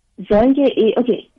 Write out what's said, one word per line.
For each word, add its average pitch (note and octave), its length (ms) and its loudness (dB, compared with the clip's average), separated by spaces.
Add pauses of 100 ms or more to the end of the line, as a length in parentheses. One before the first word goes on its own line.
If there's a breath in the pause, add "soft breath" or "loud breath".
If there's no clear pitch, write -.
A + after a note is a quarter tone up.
(300)
zonke C4 380 2
i-, - 300 0
okay, B3 420 -4